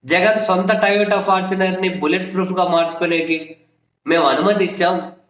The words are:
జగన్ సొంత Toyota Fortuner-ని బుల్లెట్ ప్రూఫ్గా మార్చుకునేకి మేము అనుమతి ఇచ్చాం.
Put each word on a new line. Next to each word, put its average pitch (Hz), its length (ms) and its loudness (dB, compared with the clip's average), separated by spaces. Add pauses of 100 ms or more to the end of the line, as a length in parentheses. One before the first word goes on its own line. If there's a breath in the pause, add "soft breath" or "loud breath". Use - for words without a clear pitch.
జగన్ 196 400 2
సొంత 190 260 0
Toyota 202 500 2
Fortuner-ని 190 680 0
బుల్లెట్ 175 440 -2
ప్రూఫ్గా 180 340 0
మార్చుకునేకి 165 880 -2 (520)
మేము 165 160 2
అనుమతి 190 400 2
ఇచ్చాం. 180 320 0 (340)